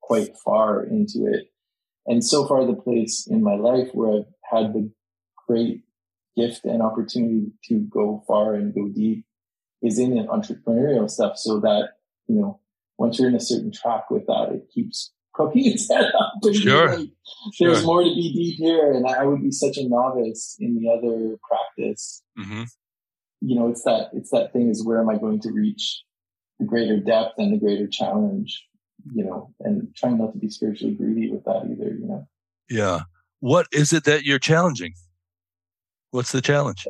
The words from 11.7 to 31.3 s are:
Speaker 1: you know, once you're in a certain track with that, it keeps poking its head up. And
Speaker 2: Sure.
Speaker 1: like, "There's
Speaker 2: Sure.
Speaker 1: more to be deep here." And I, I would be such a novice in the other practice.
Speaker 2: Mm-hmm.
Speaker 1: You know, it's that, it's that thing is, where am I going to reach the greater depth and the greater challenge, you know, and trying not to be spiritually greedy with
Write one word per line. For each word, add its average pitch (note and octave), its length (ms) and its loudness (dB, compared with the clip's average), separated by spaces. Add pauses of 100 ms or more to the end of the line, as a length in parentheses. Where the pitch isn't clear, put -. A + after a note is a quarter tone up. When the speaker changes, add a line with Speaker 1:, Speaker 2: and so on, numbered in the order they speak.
Speaker 1:
you A2+ 120 2
know, G#2 200 -2 (380)
once A#2 220 0
you're B2+ 100 4
in B2 60 2
a A2+ 40 2
certain A2 320 -4
track - 380 -4
with - 180 -4
that, - 240 0
it - 220 -8
keeps - 380 -6 (240)
poking G3 360 2
its - 180 -4
head - 300 4
up. G#3 220 0
And G#3 140 4
Speaker 2:
Sure. D#3+ 420 4
Speaker 1:
like, D3+ 120 -8 (500)
"There's E3+ 200 6
Speaker 2:
Sure. D#3+ 60 0
Speaker 1:
more E3+ 180 4
to E3+ 60 4
be E3+ 240 -2
deep E3+ 240 -2
here." D#3+ 340 4
And B2+ 160 2
I, C3+ 140 0
I - 20 2
would C#3 200 2
be C#3 80 0
such C3+ 260 -2
a C3+ 100 -4
novice A#2+ 720 -2
in A#2 160 -2
the A2+ 140 -2
other A2+ 480 0 (100)
practice. - 760 -6 (160)
Speaker 2:
Mm-hmm. G#2+ 240 -10 (800)
Speaker 1:
You B2+ 140 0
know, A#2+ 120 2
it's A#2 160 -4
that, A2+ 300 0
it's B2+ 180 -8
that B2 200 0
thing A#2+ 180 2
is, A2 140 -2
where A2+ 160 0
am A2+ 100 2
I G#2+ 100 0
going G#2+ 220 -2
to A2 100 -6
reach G#2+ 500 -4 (580)
the - 60 -2
greater G#2+ 340 0
depth A2 380 0
and G#2 160 2
the G#2 60 2
greater G2+ 280 0
challenge, G2+ 760 -2 (480)
you A2 100 -2
know, - 360 -8
and - 360 -4
trying B2 220 0
not A2 160 -2
to G2+ 60 -10
be A2 100 -4
spiritually G#2+ 460 -4
greedy A2+ 340 -2
with G#2+ 140 -8